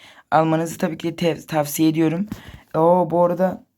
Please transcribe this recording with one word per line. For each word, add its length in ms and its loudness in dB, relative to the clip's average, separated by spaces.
Almanızı 480 0
tabii 200 -4
ki 100 -6
de 80 -8
tev-, 300 -2
tavsiye 420 0
ediyorum. 380 0
Oo, 360 4
bu 140 2
arada 400 -2